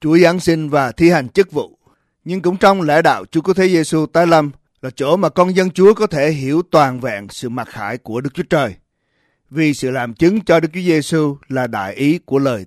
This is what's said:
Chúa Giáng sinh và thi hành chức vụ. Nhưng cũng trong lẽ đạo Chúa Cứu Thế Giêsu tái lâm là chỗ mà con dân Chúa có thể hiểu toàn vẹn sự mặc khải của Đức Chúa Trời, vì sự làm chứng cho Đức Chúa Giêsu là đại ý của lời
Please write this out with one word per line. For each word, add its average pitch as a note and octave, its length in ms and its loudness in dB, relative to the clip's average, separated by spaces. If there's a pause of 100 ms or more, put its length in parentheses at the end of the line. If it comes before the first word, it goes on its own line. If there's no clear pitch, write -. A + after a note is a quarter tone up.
Chúa D#3+ 180 2
Giáng F3 220 4
sinh D#3+ 280 -2
và C#3 240 0
thi E3 180 4
hành D3 180 0
chức F#3 240 0
vụ. B2+ 260 -8 (460)
Nhưng F3 180 -6
cũng F3+ 140 0
trong G3 260 2
lẽ D3+ 200 2
đạo B2 280 0
Chúa D#3+ 100 0
Cứu F3 140 0
Thế F#3 140 2
Giêsu D#3+ 380 0
tái E3+ 200 2
lâm D#3+ 240 2 (320)
là C3 140 -10
chỗ C#3+ 200 0
mà F#3+ 120 0
con F3+ 280 0
dân F#3 140 0
Chúa F#3+ 240 6
có G#3+ 120 0
thể D3+ 240 0
hiểu D3 400 -2
toàn C3 300 2
vẹn G#2 300 -8
sự - 180 -12
mặc A#2 220 -8
khải A2 280 -10
của A#2 220 -8
Đức C3+ 140 -6
Chúa F3 160 -8
Trời, C3+ 240 0 (760)
vì D3+ 240 -2
sự C3 160 -6
làm B2 240 -6
chứng F#3+ 260 2
cho E3 200 2
Đức E3 140 -4
Chúa F3+ 60 -8
Giêsu D#3 560 0 (120)
là C3 180 -4
đại G2+ 280 -8
ý D3 300 0
của C3+ 140 -2
lời B2+ 280 -2